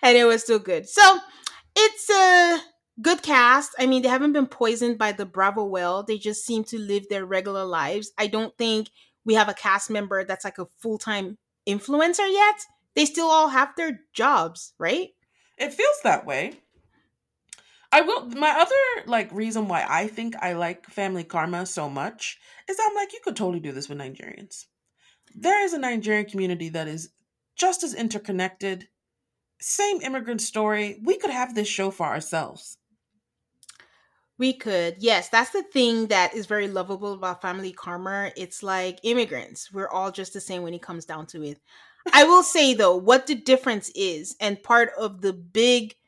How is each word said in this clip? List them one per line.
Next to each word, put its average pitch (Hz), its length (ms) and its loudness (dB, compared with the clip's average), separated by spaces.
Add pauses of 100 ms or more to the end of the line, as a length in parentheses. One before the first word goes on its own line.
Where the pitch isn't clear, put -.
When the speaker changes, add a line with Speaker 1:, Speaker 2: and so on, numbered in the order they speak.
Speaker 1:
And 247 140 8
it 240 80 8
was 226 180 4
still 226 160 2
good. 180 300 -4
So 381 300 10 (540)
it's 427 360 2
a 359 500 6 (420)
good 330 200 2
cast. 269 580 4
I 262 60 2
mean, 254 160 4
they 247 80 2
haven't 277 240 2
been 285 120 2
poisoned 233 520 -2
by 214 160 0
the 202 120 -8
Bravo 190 380 0
well. 185 400 -2
They 214 140 -4
just 208 280 -6
seem 220 200 -2
to 233 120 -10
live 202 300 -4
their 196 180 -6
regular 190 380 -4
lives. 180 540 -4
I 214 100 -2
don't 214 300 -4
think 220 320 -2 (340)
we 220 120 2
have 214 120 4
a 202 60 -6
cast 202 360 -2
member 202 360 -4
that's, 185 180 -8
like, 190 160 -12
a 175 80 -10 (120)
full-time 214 580 -6 (280)
influencer 311 640 0
yet. 415 360 2 (280)
They 294 120 4
still 330 220 -2
all 311 200 6
have 262 300 0
their 320 240 -6 (100)
jobs, 170 680 0
right? 277 340 -4 (460)
Speaker 2:
It 240 160 -6
feels 571 300 2
that 170 220 0
way. 147 340 -6 (1300)
I 302 100 8
will, 320 260 -2
my 277 240 0
other, 494 560 2
like, 226 240 -2
reason 214 360 -4
why 170 220 -2
I 170 160 0
think 226 340 -8
I 180 140 -4
like 175 320 -6
Family 190 380 -6
Karma 175 420 -6
so 156 240 -8
much 139 480 -10 (320)
is 381 100 -6
I'm 427 140 0
like, 403 200 -6
"You 453 100 -16
could 285 120 -6
totally 180 240 -4
do 151 120 -12
this 135 180 -12
with 143 80 -12
Nigerians." - 680 -18 (680)
There 392 320 0
is 339 80 -2
a 311 60 -4
Nigerian 214 460 -2
community 180 440 -6
that 160 180 -8
is 160 220 -12 (460)
just 370 260 0
as 262 140 -8
interconnected. 190 920 -6 (720)
Same 403 420 -2
immigrant 240 400 -6
story. 208 600 -2
We 359 140 2
could 381 140 -4
have 254 240 -4
this 214 120 -2
show 196 220 -2
for 190 160 -6
ourselves. 156 720 -6 (1600)
Speaker 1:
We 254 160 0
could. 180 460 -4
Yes, 202 300 0
that's 233 200 2
the 392 140 -4
thing 233 460 0
that 190 260 2
is 214 100 -8
very 208 220 -2
lovable 196 460 -8
about 185 280 -8
Family 185 300 -8
Karma. 185 680 -8
It's 180 240 -14
like 185 400 -6
immigrants. 220 720 -4
We're 196 160 -8
all 190 220 -4
just 190 220 -12
the 196 80 -12
same 180 200 -10
when 170 140 -10
it 170 80 -14
comes 170 220 -14
down 156 220 -12
to 160 160 -14
it. 147 160 -12 (540)
I 294 120 12
will 349 180 8
say, 277 320 4
though, 185 220 4
what 240 280 6
the 294 80 -2
difference 254 600 0
is, 180 440 -6
and 202 220 -4
part 233 340 4
of 202 260 -8
the 190 120 -2
big 220 600 0 (120)